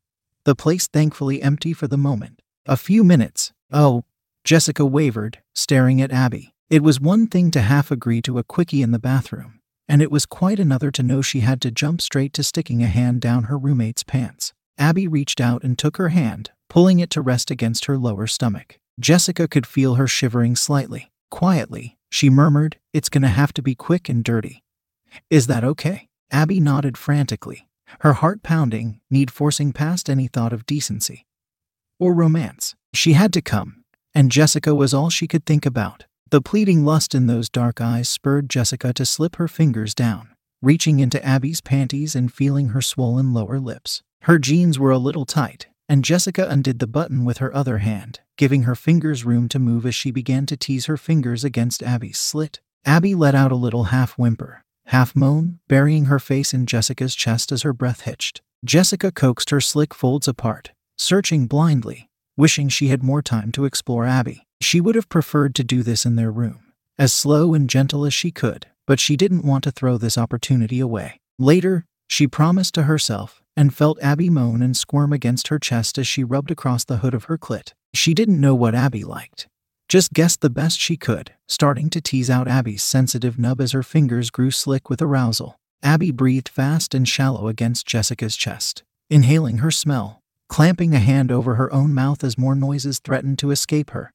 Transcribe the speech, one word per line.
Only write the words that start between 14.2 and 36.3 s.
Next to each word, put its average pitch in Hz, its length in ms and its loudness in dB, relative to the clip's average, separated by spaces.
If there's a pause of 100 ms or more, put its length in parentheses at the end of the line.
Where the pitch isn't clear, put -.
Abby 165 320 0
reached 147 320 -2
out 120 240 0
and 127 140 -2
took 151 180 -2
her 180 140 -2
hand, 110 400 -2 (180)
pulling 180 320 4
it 170 100 -2
to 151 100 -2
rest 127 300 -2
against 117 360 -4
her 139 120 -2
lower 110 280 -4
stomach. - 520 -4 (200)
Jessica 170 500 2
could 135 180 0
feel 131 300 2
her 135 100 2
shivering 120 500 0
slightly. - 540 -4 (200)
Quietly, 143 680 -2 (100)
she 143 220 2
murmured, 147 480 4 (140)
"It's - 160 -2
gonna 135 200 2
have 135 260 2
to 139 80 -6
be 127 120 -2
quick - 340 -2
and 120 160 0
dirty. 113 400 -4 (640)
Is 131 200 4
that 117 160 -2
okay?" 151 440 -6 (220)
Abby 156 300 0
nodded 143 360 0
frantically, - 720 -4 (320)
her 147 140 4
heart 185 280 -2
pounding, 113 580 -2 (100)
need 135 200 2
forcing 147 420 -2
past 160 360 -4
any 135 200 0
thought 117 240 -2
of 117 140 -10
decency 120 600 -6 (720)
or 180 160 2
romance. 160 600 0 (200)
She - 180 4
had 180 220 4
to 165 80 0
come, - 420 -6 (300)
and 135 180 4
Jessica 151 420 2
was 139 200 2
all 156 160 0
she - 180 -4
could 165 160 -2
think 151 220 0
about. 123 400 -4 (240)